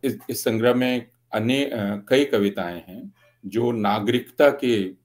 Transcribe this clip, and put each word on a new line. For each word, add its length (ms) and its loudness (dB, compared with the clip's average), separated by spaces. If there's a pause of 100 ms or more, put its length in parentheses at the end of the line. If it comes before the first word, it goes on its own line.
इस, 140 -2 (120)
इस 140 -6
संग्रह 300 2
में 360 0 (240)
अने-, 380 0
अ, 360 -4
कई 180 4
कविताएं 640 -2
हैं 260 -16 (320)
जो 260 -2
नागरिकता 800 2
के 400 0 (160)